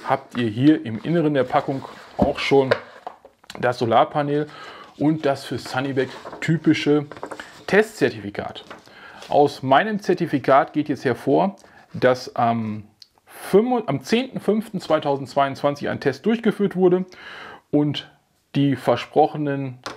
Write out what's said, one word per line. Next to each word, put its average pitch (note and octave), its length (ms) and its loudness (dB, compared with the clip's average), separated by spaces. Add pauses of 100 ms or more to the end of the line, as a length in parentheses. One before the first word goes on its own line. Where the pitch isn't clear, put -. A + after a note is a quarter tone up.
habt C3 300 -4
ihr A#2+ 100 -2
hier C3 380 4
im A2 160 -6
Inneren D#3 320 0
der C3 100 2
Packung C3+ 400 -2 (320)
auch - 220 0
schon C3+ 320 2 (880)
das B2 200 0
Solarpanel C#3+ 680 2 (520)
und D3+ 280 0
das C#3 180 -2
für B2+ 140 -6
Sunnyback C3+ 520 -4 (300)
typische D3+ 680 2 (600)
Testzertifikat. A#2 960 -2 (680)
Aus C#3+ 360 2
meinem F3 340 4
Zertifikat D3+ 760 2
geht D3 140 -2
jetzt C#3 160 -6
hervor, D3 520 0 (360)
dass B2+ 440 0
am A2+ 480 -2 (420)
fünf-, A#3 600 0
am C#3 160 -2
zehnten B3 360 -2
fünften G3+ 420 -2
zweitausendzweiundzwanzig C#3 1080 0
ein A#2 100 -2
Test - 280 -2
durchgeführt G#3+ 500 0
wurde F#3 300 4 (680)
und D3 360 0 (460)
die C#3 220 2
versprochenen C#3 1040 -2 (180)